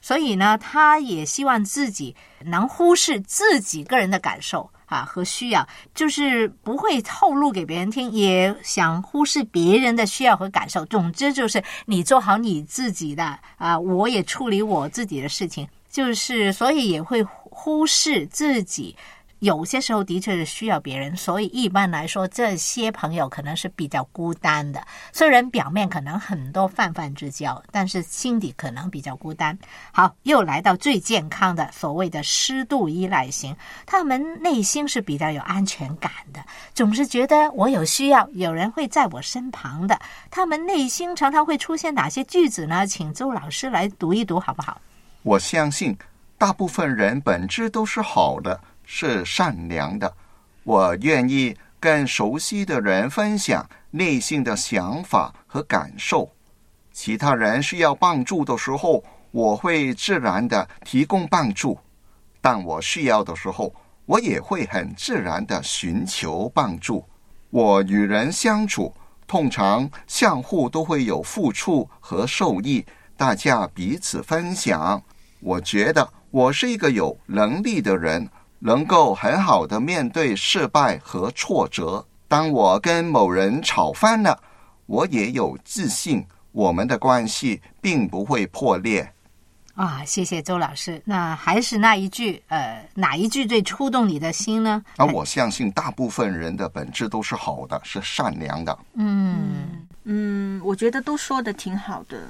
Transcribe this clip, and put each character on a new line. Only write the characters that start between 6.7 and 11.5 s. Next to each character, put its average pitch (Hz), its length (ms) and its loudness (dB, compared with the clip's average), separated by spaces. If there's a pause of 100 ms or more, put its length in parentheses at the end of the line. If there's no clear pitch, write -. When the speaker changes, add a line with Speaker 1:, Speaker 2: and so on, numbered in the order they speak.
Speaker 1:
会 339 240 2
透 - 320 2
露 185 180 2
给 185 140 -4
别 165 140 -6
人 190 120 -2
听， 247 200 -4
也 196 520 4
想 165 380 0
忽 294 240 2
视 285 180 0
别 180 340 4
人 254 160 4
的 240 120 2
需 - 180 -4
要 220 140 6
和 196 120 -6
感 - 200 -2
受。 165 160 -4
总 170 260 0
之 277 220 0
就 247 160 0
是 214 120 0 (240)